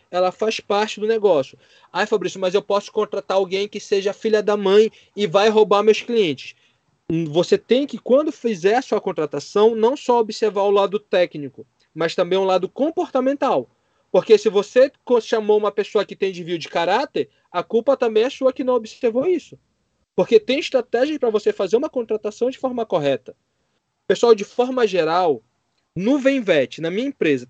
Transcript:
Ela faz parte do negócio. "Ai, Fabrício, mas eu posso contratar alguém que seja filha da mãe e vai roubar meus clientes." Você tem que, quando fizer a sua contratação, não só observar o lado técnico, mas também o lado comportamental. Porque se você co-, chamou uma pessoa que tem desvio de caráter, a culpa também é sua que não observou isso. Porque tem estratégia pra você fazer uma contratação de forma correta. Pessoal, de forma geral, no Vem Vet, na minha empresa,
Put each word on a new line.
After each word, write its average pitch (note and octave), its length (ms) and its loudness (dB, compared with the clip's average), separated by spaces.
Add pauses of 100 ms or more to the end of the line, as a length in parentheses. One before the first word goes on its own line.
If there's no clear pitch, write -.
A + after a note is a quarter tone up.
Ela F3+ 220 0
faz G#3+ 300 -4
parte G#3+ 360 -2
do G#3 80 -6
negócio. G#3 520 2 (340)
"Ai, F#3 140 -2
Fabrício, F#3 340 -4
mas F#3 140 -2
eu G3+ 80 2
posso G3+ 280 -4
contratar F#3+ 460 -4
alguém F#3+ 320 -2
que G#3 140 -12
seja G3 320 -2
filha G#3+ 280 0
da G#3 140 0
mãe G#3 340 4 (240)
e G3+ 140 -2
vai G3 220 4
roubar G#3 340 4
meus G#3+ 180 4
clientes." G3+ 540 -2 (760)
Você E3+ 280 2
tem B3+ 280 0
que, B3 120 -12
quando C#4+ 340 0
fizer G3+ 440 -2
a C4 60 0
sua G#3+ 200 -4
contratação, F#3+ 760 0
não A#3 220 0
só A#3+ 240 0
observar G#3+ 400 -2
o G3+ 100 2
lado G3 260 2
técnico, D#3+ 720 -4 (260)
mas D#3+ 220 -4
também F#3 240 0
o F#3+ 60 0
lado F#3 240 0
comportamental. C4+ 1000 -2 (400)
Porque G3 280 4
se G#3+ 100 2
você G#3+ 420 2 (140)
co-, A#3+ 160 0
chamou G#3+ 380 0
uma G#3 120 0
pessoa G3+ 360 -2
que F#3+ 100 -16
tem G3 160 -4
desvio F3 260 -6
de D3 120 -10
caráter, F3+ 600 -2 (220)
a F3 100 -4
culpa A#3 360 0
também A3 260 2
é C4 60 0
sua C4 240 -2
que C#4+ 100 -8
não B3+ 120 0
observou A#3 520 -2
isso. - 320 -4 (560)
Porque G#3+ 240 4
tem B3+ 200 -2
estratégia C4+ 600 -2
pra A#3+ 100 0
você G#3 240 -2
fazer G3+ 240 -2
uma D4 120 -2
contratação A3+ 600 -4
de C4 80 -10
forma B3 280 -6
correta. C#3+ 500 -2 (720)
Pessoal, A#3 280 4
de G3+ 80 -8
forma B3 420 -2
geral, E3+ 560 0 (540)
no A#3 240 0
Vem C4+ 220 0
Vet, D#3 400 0
na D#3+ 100 -6
minha A3+ 160 -4
empresa, C#3+ 420 -2